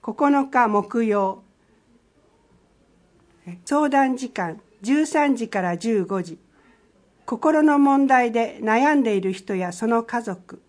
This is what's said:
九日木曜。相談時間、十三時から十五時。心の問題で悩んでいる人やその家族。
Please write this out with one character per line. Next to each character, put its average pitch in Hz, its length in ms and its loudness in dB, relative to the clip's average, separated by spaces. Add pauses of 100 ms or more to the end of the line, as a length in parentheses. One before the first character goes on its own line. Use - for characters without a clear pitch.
九 226 120 -8 (360)
日 240 160 2
木 208 380 0
曜。 202 400 -2 (2250)
相 294 240 0
談 269 280 2
時 254 140 -10
間、 175 300 -8 (220)
十 285 240 2
三 294 300 0
時 233 120 -6
か 208 120 -4
ら 175 160 -2
十 208 280 -2
五 190 180 -4
時。 170 160 -12 (880)
心 302 380 0
の 294 160 4
問 277 300 4
題 247 240 4
で 226 300 -2
悩 240 320 2
ん 277 80 4
で 214 140 0
い 190 40 0
る 190 120 -4
人 190 220 -8
や 180 180 -4
そ 220 140 -6
の 233 160 0
家 233 200 -6
族。 190 460 -12